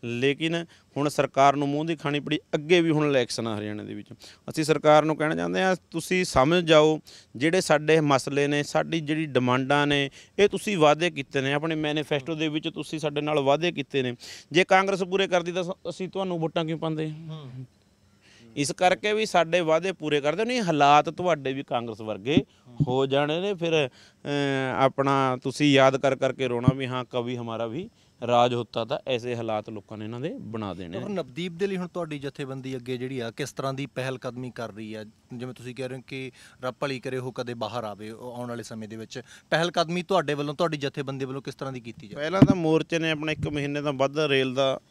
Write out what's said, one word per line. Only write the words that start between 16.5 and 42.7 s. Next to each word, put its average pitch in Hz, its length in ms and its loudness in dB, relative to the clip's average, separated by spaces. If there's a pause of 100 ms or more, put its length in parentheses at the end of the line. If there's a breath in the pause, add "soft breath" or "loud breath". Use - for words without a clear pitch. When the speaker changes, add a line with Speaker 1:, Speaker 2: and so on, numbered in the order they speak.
Speaker 1:
ਕਿਉਂ 160 140 -4
ਪਾਉਂਦੇ? 156 320 -4
Speaker 2:
ਹੂੰ। 156 560 -14 (920 soft breath)
Speaker 1:
ਇਸ 139 160 -2
ਕਰਕੇ 190 400 2
ਵੀ 214 140 0
ਸਾਡੇ 170 340 4
ਵਾਅਦੇ 170 320 2
ਪੂਰੇ 147 280 0
ਕਰਦੇ, 156 240 0
ਨਹੀਂ 247 160 -2
ਹਾਲਾਤ 147 500 6
ਤੁਹਾਡੇ 151 420 -2
ਵੀ 135 100 -6
ਕਾਂਗਰਸ 117 380 -4
ਵਰਗੇ 110 440 -2 (440 soft breath)
ਹੋ 131 180 2
ਜਾਣੇ 147 340 0
ਨੇ। 202 140 -2
ਫਿਰ, 160 340 2
ਅਹ, - 400 -16 (500)
ਆਪਣਾ 135 640 4
ਤੁਸੀਂ 143 300 2
ਯਾਦ 135 240 8
ਕਰ 131 200 2
ਕਰਕੇ 131 320 -2
ਰੋਣਾ 120 260 0
ਵੀ 135 120 -6
ਹਾਂ, 127 180 -4
ਕਵੀ 123 320 -4
ਹਮਾਰਾ 117 300 -6
ਵੀ 156 240 -8 (360 soft breath)
ਰਾਜ 120 280 4
ਹੋਤਾ 117 300 -4
ਤਾਂ, 131 220 -6
ਐਸੇ 123 300 -4
ਹਾਲਾਤ 113 340 -4
ਲੋਕਾਂ 107 280 -12
ਨੇ 107 60 -10
ਇਹਨਾਂ 117 160 -10
ਦੇ 175 200 -8
ਬਣਾ 107 340 -8
ਦੇਣੇ 87 260 -10
Speaker 2:
ਤਾਂ 190 80 -8
Speaker 1:
ਨੇ। 208 60 -6
Speaker 2:
ਨਵਦੀਪ 165 380 -8
ਦੇ 175 140 -4
ਲਈ 196 100 -4
ਹੁਣ 180 120 -6
ਤੁਹਾਡੀ 160 300 -8
ਜਥੇਬੰਦੀ 135 580 -10
ਅੱਗੇ 123 200 -6
ਜਿਹੜੀ 127 220 -8
ਆ, 117 120 -6
ਕਿਸ 135 220 -8
ਤਰ੍ਹਾਂ 135 220 -6
ਦੀ 139 120 -6
ਪਹਿਲ 131 320 -6
ਕਦਮੀ 127 320 -10
ਕਰ 110 220 -10
ਰਹੀ 107 220 -12
ਆ? 107 100 -12 (300)
ਜਿਵੇਂ 123 200 -12
ਤੁਸੀਂ 123 200 -14
ਕਹਿ 127 140 -8
ਰਹੇ 131 80 -10
ਹੋ 123 100 -14
ਕਿ 131 240 -10 (320 loud breath)
ਰੱਬ 127 180 -4
ਭਲੀ 139 200 -4
ਕਰੇ 131 160 -6
ਉਹ 127 160 -6
ਕਦੇ 123 220 -6
ਬਾਹਰ 117 300 -6
ਆਵੇ, 107 260 -10
ਉਹ 113 220 -14
ਆਉਣ 123 160 -10
ਵਾਲੇ 120 140 -8
ਸਮੇਂ 110 260 -12
ਦੇ 110 80 -12
ਵਿੱਚ 110 240 -12 (300 loud breath)
ਪਹਿਲ 165 200 2
ਕਦਮੀ 175 320 -2
ਤੁਹਾਡੇ 156 320 0
ਵੱਲੋਂ, 143 200 -4
ਤੁਹਾਡੀ 160 220 0
ਜਥੇਬੰਦੀ 135 480 -6
ਵੱਲੋਂ 131 180 -8
ਕਿਸ - 120 -12
ਤਰ੍ਹਾਂ 135 180 -10
ਦੀ 127 80 -10
ਕੀਤੀ 113 280 -16
ਜਾਵੇ? 143 140 -10
Speaker 1:
ਪਹਿਲਾਂ 180 200 4
ਤਾਂ 190 140 6
ਮੋਰਚੇ 160 420 2